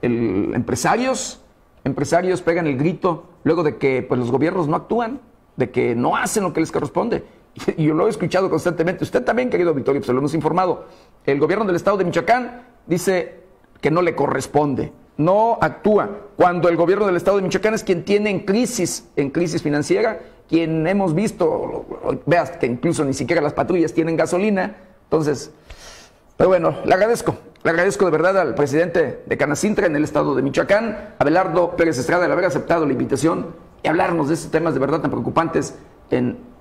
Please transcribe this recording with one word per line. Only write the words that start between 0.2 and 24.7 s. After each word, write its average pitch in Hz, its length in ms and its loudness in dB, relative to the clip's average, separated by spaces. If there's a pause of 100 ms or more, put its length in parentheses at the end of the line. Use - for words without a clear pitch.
empresarios, 208 840 -2 (440)
empresarios 170 580 0
pegan 170 240 0
el 143 120 0
grito 165 460 0 (200)
luego 165 180 2
de 147 140 0
que, 131 260 0
pues, 127 180 -2
los 120 100 -2
gobiernos 151 380 0
no 160 80 0
actúan, 233 440 -4 (360)
de 127 140 -2
que 120 240 0
no 135 220 0
hacen - 280 -2
lo - 80 -2
que 160 80 -2
les 160 120 -2
corresponde. 175 560 -2
<laughs> - 40 -20 (440)
Y, 160 60 0
y 151 60 4
yo 156 40 2
lo 170 140 2
he 453 40 2
escuchado 180 380 -2
constantemente. 165 560 -2
Usted - 200 -2
también, 247 260 0
querido 170 240 2
Vittorio, 135 260 0
pues, 135 100 -8
lo 127 100 2
hemos 143 120 -2
informado. 160 540 0 (400)
El 143 120 0
gobierno 190 280 0
del 180 100 0
estado 202 220 0
de 190 80 0
Michoacán 226 560 0 (240)
dice 185 540 -2 (380)
que 143 120 0
no 165 100 2
le 170 140 2
corresponde, 139 760 0 (280)
no 208 420 2
actúa, 160 480 2 (280)
cuando 175 340 4
el 170 60 0
gobierno 185 280 2
del 190 120 2
estado 190 200 2
de 196 60 0
Michoacán 190 320 0
es 220 100 -6
quien 170 220 -2
tiene 208 240 2
en 190 100 -2
crisis, 233 680 -2 (100)
en 143 120 0
crisis 165 340 -2
financiera, 175 560 -2 (300)
quien 160 380 0
hemos 190 280 0
visto, - 720 -2 (400)
veas 160 260 2
que - 140 -4
incluso 143 380 -2
ni 131 100 -2
siquiera 151 260 -2
las 147 120 -2
patrullas 165 400 0
tienen 165 240 0
gasolina. 185 600 0 (280)